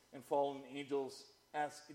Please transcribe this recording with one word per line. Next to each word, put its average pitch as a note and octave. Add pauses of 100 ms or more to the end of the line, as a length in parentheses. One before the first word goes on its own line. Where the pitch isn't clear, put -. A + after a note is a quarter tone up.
(140)
and C3+
fallen C#3+ (120)
angels. C#3 (280)
Ask D3 (120)